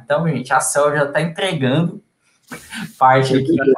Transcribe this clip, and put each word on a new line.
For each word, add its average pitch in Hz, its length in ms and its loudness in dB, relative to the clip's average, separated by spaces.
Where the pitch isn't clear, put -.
Então, 156 240 -2
gente, 135 240 -4
a 135 80 2
Selva 147 340 0
já 143 120 2
tá 151 160 -2
entregando 165 800 -2
parte 131 360 4
aqui. 156 220 2